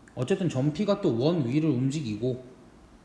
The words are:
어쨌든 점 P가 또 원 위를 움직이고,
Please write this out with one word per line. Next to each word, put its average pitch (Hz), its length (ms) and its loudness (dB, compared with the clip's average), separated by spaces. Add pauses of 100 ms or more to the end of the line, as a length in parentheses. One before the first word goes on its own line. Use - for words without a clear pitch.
(160)
어쨌든 180 320 0
점 143 240 0
P가 196 300 0
또 127 160 2
원 151 280 2
위를 151 240 2
움직이고, 131 760 -2 (600)